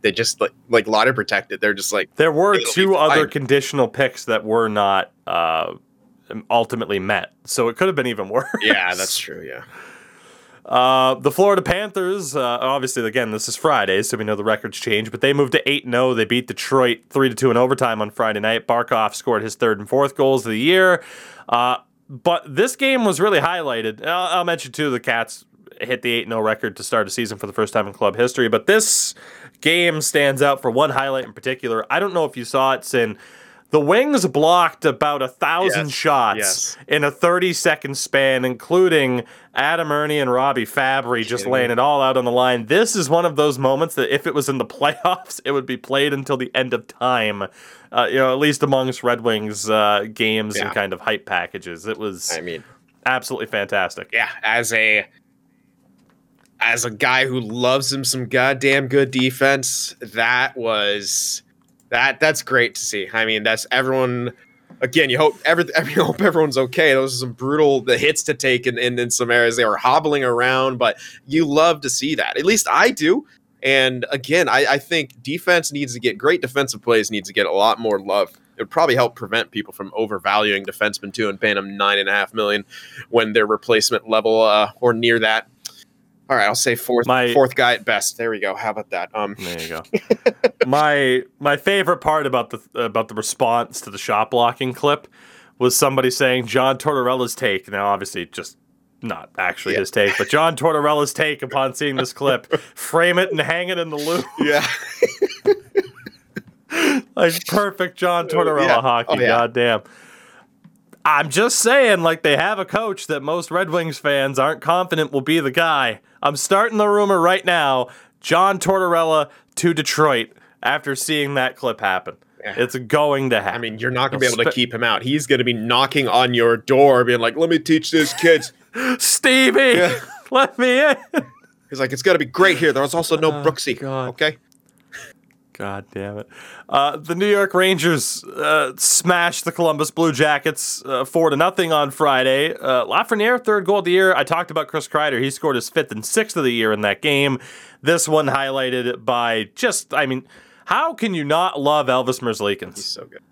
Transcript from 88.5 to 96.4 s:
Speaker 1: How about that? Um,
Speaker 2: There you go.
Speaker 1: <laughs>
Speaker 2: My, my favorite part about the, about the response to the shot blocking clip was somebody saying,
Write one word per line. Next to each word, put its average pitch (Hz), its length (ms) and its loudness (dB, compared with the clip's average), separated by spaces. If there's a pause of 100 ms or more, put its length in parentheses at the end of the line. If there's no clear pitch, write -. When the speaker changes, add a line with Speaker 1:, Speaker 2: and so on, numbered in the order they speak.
Speaker 1:
How 110 160 -4
about 101 200 -8
that? 90 240 -6
Um, 101 220 -6
Speaker 2:
There 87 240 -10
you 80 80 -8
go. 82 140 -8 (420)
Speaker 1:
<laughs> - 400 -2
Speaker 2:
My, 135 580 2 (160)
my 143 180 0
favorite 185 400 0
part 156 280 0
about 123 240 -2
the, 117 120 -12 (120)
about 113 360 -2
the 113 60 -14
response 117 640 -2
to - 100 -16
the 98 60 -14
shot 107 340 -2
blocking 120 420 0
clip 143 340 -2 (500)
was 123 180 2
somebody 135 340 2
saying, 127 380 0